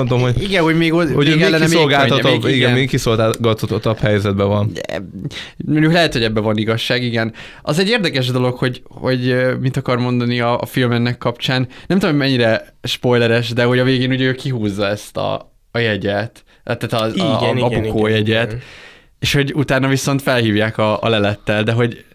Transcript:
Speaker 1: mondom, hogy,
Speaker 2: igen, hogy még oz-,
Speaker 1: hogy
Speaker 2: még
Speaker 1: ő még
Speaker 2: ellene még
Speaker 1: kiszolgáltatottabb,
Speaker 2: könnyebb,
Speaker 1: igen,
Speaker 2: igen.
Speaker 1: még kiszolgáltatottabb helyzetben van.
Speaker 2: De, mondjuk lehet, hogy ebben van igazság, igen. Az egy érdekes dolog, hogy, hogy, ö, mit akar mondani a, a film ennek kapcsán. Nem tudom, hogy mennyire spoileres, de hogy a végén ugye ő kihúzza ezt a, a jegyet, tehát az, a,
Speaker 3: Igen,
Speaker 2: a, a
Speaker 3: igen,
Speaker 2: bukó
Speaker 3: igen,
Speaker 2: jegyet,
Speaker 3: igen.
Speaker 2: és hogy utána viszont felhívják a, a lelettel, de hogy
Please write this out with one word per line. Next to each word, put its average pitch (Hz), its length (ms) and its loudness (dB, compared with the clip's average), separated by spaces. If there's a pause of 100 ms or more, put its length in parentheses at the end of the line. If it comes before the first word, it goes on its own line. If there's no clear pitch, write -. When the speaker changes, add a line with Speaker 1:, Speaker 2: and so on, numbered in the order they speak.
Speaker 1:
mondom, 123 120 2
hogy, 123 220 0
Speaker 2:
igen, 190 200 0
hogy 160 140 2
még 165 160 2
oz-, 170 180 2
Speaker 1:
hogy 139 140 2
Speaker 2:
még 156 80 4
Speaker 1:
ő - 20 2
még 156 80 4
Speaker 2:
ellene 160 160 4
még 160 80 4
Speaker 1:
kiszolgáltatottabb, 139 560 4
Speaker 2:
könnyebb, 123 220 2
Speaker 1:
igen, 135 100 2
Speaker 2:
igen. 123 180 2
Speaker 1:
még 127 160 2
kiszolgáltatottabb 113 1080 0
helyzetben 101 500 0
van. 104 260 0
Speaker 2:
De, - 280 -8 (640)
mondjuk 156 280 2
lehet, 170 200 2
hogy 123 100 0
ebben 110 200 0
van 107 140 0
igazság, 113 460 -2
igen. 113 300 -2 (280)
Az 151 180 -2
egy 196 100 0
érdekes 151 380 0
dolog, 123 300 0
hogy, 123 300 -4
hogy, 127 400 -4
ö, 127 280 0
mit 127 220 -4
akar 123 200 -2
mondani 123 420 -2
a, 120 200 0
a - 60 -4
film 123 260 0
ennek 120 260 0
kapcsán. 127 500 -2 (200)
Nem 185 120 2
tudom, 175 160 2
hogy 143 100 0
mennyire 120 480 0 (100)
spoileres, 117 680 0
de 120 140 0
hogy 123 160 2
a 127 40 2
végén 127 280 2
ugye 131 140 0
ő 127 80 2
kihúzza 107 540 -2
ezt - 300 -6
a, 101 360 -6 (180)
a - 80 -4
jegyet, 104 640 -2 (200)
tehát 120 200 -4 (100)
az, 110 180 0
a, - 40 -8
Speaker 3:
Igen, - 120 0 (360)
Speaker 2:
a, - 20 2
a 123 60 0
Speaker 3:
igen, - 100 -2
Speaker 2:
bukó 107 260 0
Speaker 3:
igen, 110 100 2
Speaker 2:
jegyet, 110 340 0
Speaker 3:
igen. 123 100 -8 (580)
Speaker 2:
és - 140 -2
hogy 143 220 0
utána 135 320 0
viszont 135 340 0
felhívják 110 560 0
a, 107 240 0
a 113 80 0
lelettel, 107 540 0
de 113 80 0
hogy 120 440 -2